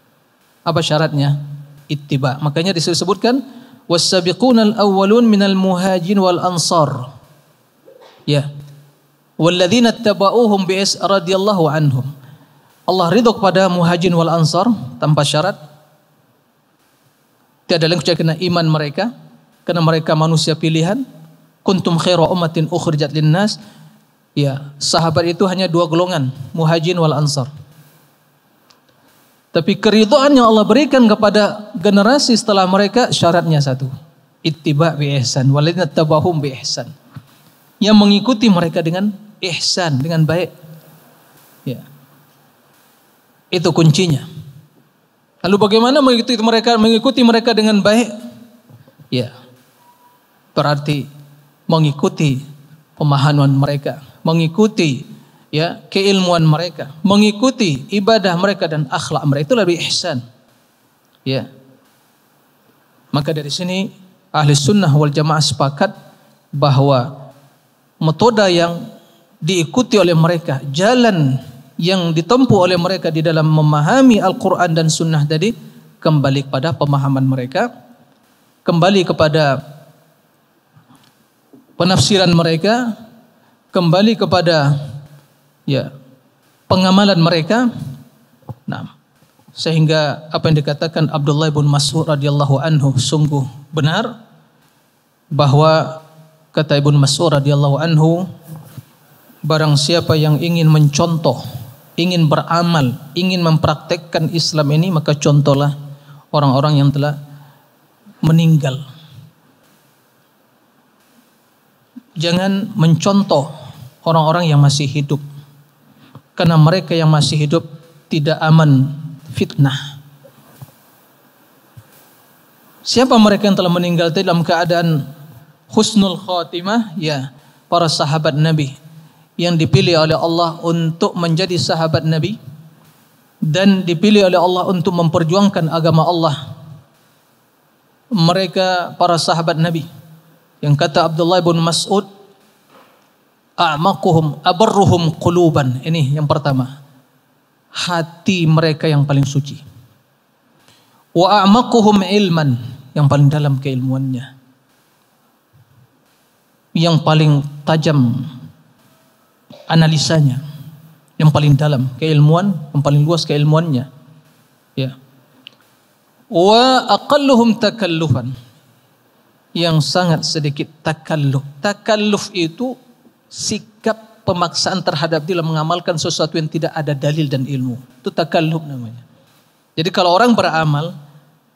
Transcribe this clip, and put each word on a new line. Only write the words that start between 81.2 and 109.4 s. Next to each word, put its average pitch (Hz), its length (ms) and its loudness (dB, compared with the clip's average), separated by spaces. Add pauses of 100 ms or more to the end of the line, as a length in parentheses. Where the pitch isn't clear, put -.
penafsiran 185 560 2
mereka, 190 640 0 (720)
kembali 190 480 2
kepada 165 560 2 (920)
ya, 127 240 -4 (720)
pengamalan 190 560 2
mereka. 175 480 0 (960)
Nah, - 320 -12 (560)
sehingga 156 800 -2
apa 165 160 -2
yang 156 160 2
dikatakan 156 480 -4
Abdullah 151 400 0
bin 147 160 0
Mas'ud 143 400 -2
radhiyallahu 143 560 0
anhu 139 320 0
sungguh 143 480 0 (240)
benar, 160 560 -4 (1040)
bahwa 147 720 2 (560)
kata 147 240 0
Ibnu 143 160 2
Mas'ud 143 400 2
radhiyallahu 143 400 0
anhu, 165 480 0 (1200)
"Barang 151 320 2
siapa 165 400 0
yang 151 240 2
ingin 170 320 2
mencontoh, 151 720 0 (560)
ingin 170 320 2
beramal, 160 640 0 (160)
ingin 180 320 -2
mempraktekkan 160 880 -2
Islam 156 400 -2
ini, 165 160 0
maka 156 240 -2
contohlah 147 640 2 (560)
orang-orang 143 480 2
yang 143 80 4
telah 143 320 -2 (1040)
meninggal." 156 560 2 (3500)